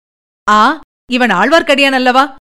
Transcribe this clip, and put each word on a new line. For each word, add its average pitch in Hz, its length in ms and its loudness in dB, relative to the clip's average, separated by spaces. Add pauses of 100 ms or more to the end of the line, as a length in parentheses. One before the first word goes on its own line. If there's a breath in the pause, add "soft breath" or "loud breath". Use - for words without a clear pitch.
(500)
"ஆ, 226 300 2 (320)
இவன் 240 180 0
ஆழ்வார்க்கடியான் 277 640 0
அல்லவா? 262 440 0 (100)